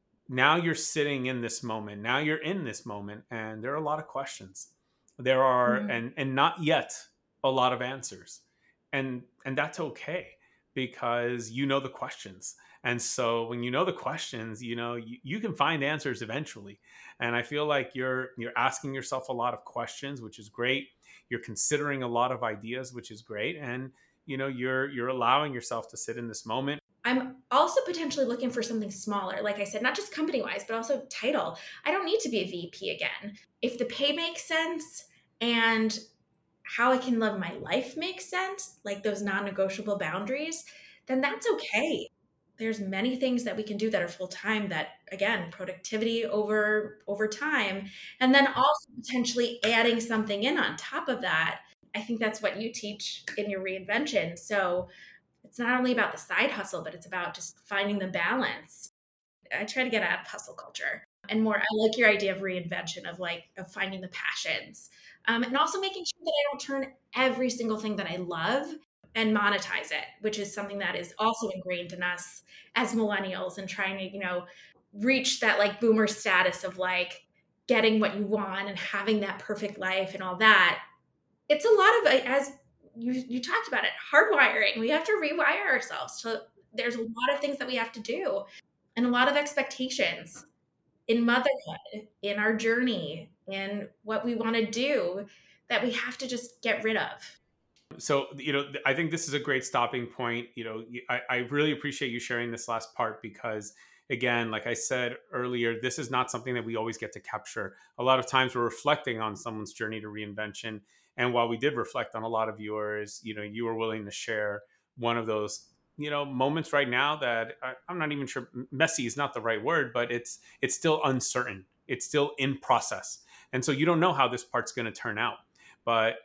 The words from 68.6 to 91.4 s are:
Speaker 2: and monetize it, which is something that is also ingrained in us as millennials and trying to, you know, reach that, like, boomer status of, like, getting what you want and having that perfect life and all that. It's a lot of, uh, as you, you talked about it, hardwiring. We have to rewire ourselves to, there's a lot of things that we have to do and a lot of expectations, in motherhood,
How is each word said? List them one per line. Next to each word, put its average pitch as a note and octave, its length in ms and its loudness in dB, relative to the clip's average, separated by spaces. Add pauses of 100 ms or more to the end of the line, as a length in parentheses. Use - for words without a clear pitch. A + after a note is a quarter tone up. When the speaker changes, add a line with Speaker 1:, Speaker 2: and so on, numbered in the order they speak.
Speaker 2:
and A3 220 4
monetize G3+ 540 2
it, D3+ 140 -2 (180)
which G#3+ 160 -2
is G3 160 -4
something G3+ 240 -6
that F#3 180 -2
is F3 220 -6
also A3+ 300 2
ingrained F3+ 440 -6
in F3+ 100 -8
us F3+ 400 -4 (340)
as A3 180 2
millennials G3 640 0
and F#3+ 100 -8
trying G3 300 -4
to, F#3+ 60 -6
you G3 160 -8
know, F3+ 240 -2 (500)
reach B3 460 2
that, G#3 180 4
like, G3+ 220 2
boomer A3 260 8
status F#3 580 2
of, F#3 140 -6
like, F3+ 480 -2 (400)
getting A3 340 6
what G3+ 160 2
you G#3 80 0
want G3 440 0
and F#3+ 100 -6
having G#3 420 0
that G3 180 -2
perfect G#3 400 -6
life F#3+ 360 0
and F#3+ 80 -8
all F#3 140 -2
that. F#3+ 420 8 (720)
It's D4+ 180 6
a A#4 40 8
lot G#4+ 280 10
of, - 80 4
uh, - 180 8
as C4+ 280 2 (440)
you, A#3 160 -2 (160)
you B3 140 -4
talked A4+ 260 0
about A3 160 0
it, - 60 2 (220)
hardwiring. C#4+ 680 6
We A3+ 100 4
have D#4 140 4
to G#4+ 80 2
rewire D#4 580 2
ourselves D#3+ 520 -2
to, A3+ 200 -4 (300)
there's A#3 240 -2
a A3+ 40 -4
lot B3 340 0
of C#4 60 -2
things C#4 180 -2
that B3+ 100 -6
we B3+ 80 -2
have A3+ 160 -2
to A3+ 80 -12
do A3+ 440 -2 (520)
and A#3 80 4
a B3 60 4
lot B3 180 6
of C#4+ 80 6
expectations, C4 1080 0 (640)
in A#3 160 6
motherhood, A#3 800 0 (160)